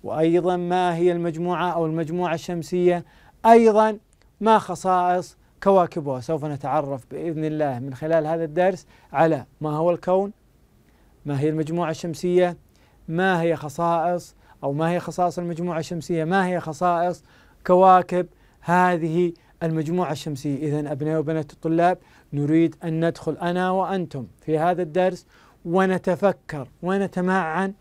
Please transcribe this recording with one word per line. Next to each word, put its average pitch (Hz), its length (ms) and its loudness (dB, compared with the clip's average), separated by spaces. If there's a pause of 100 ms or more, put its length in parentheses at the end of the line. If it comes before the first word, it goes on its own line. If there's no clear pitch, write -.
وأيضًا 165 520 0
ما 180 400 0
هي 175 160 2
المجموعة 170 580 -2
أو 165 160 0
المجموعة 165 480 -2
الشمسية؟ 175 680 -2 (420)
أيضًا 220 520 6 (420)
ما 214 180 4
خصائص 180 800 -2 (260)
كواكبها؟ 160 580 2
سوف 151 240 -4
نتعرف 139 680 -4
بإذن 156 340 -6
الله 151 340 -2
من 135 160 -10
خلال 160 320 0
هذا 165 180 -2
الدرس 180 420 0 (260)
على 147 340 2 (140)
ما 151 100 -4
هو 160 200 0
الكون، 190 420 0 (960)
ما 143 140 -4
هي 151 80 0
المجموعة 156 420 -2
الشمسية، 180 680 -2 (520)
ما 175 340 0
هي 165 140 0
خصائص 170 800 -2 (300)
أو 143 80 -2
ما 160 180 0
هي 175 100 -2
خصائص 175 380 -2
المجموعة 170 400 -6
الشمسية، 165 460 -4
ما 185 220 0
هي 180 140 -2
خصائص 170 640 -2 (420)
كواكب 180 600 6 (340)
هذه 175 720 2 (300)
المجموعة 160 500 -2
الشمسية. 147 440 -6
إذن 147 300 -4
أبناء 151 320 -4
وبنات 156 340 -4
الطلاب، 170 460 0 (340)
نريد 156 520 2
أن 165 220 -2
ندخل 165 260 -4
أنا 180 380 -2
وأنتم 180 560 -4 (140)
في 156 180 -2
هذا 175 240 0
الدرس 180 440 -2 (380)
ونتفكر 180 1040 0 (140)
ونتمعن 185 1000 -2